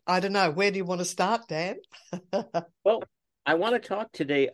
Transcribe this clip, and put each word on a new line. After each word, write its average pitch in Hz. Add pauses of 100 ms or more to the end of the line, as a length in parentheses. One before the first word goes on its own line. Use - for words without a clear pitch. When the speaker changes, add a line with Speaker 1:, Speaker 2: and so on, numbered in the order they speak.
Speaker 1:
I 180
don't 196
know. 190
Where 196
do 190
you 190
want 175
to 180
start, 196
Dan? 170 (580)
<laughs> - (520)
Speaker 2:
Well, - (420)
I 151
want 214
to 233
talk 208
today 139